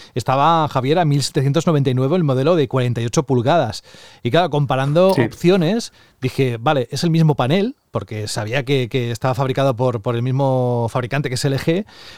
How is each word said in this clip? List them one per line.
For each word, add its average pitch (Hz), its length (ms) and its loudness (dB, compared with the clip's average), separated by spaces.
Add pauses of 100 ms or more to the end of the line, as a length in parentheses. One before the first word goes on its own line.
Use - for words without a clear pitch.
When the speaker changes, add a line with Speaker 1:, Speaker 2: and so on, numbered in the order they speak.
(160)
Speaker 1:
estaba, 143 540 2
Javier, 139 300 0
a 180 40 2
mil 143 180 2
setecientos 139 460 0
noventa 143 220 2
y 127 40 0
nueve 135 220 0
el 185 80 2
modelo 139 320 2
de 143 140 0
cuarenta 123 320 -2
y 117 40 -2
ocho 143 180 0
pulgadas. 127 600 0 (400)
Y 120 80 -2
claro, 165 180 2
comparando 147 640 2
Speaker 2:
Sí. 135 100 2
Speaker 1:
opciones, 175 680 0 (300)
dije, 127 360 -2
vale, 127 320 0
es 139 140 -4
el 175 60 2
mismo 160 260 4
panel, 190 400 0 (160)
porque 107 380 -8
sabía 117 340 -4
que, 127 240 0
que 120 240 -4
estaba 127 240 -2
fabricado 135 400 0
por, 120 260 -2
por 120 140 -2
el 117 80 -2
mismo 127 680 0
fabricante 135 380 -4
que 123 80 -4
es - 80 -6
L 135 140 0
G, 170 280 -2 (320)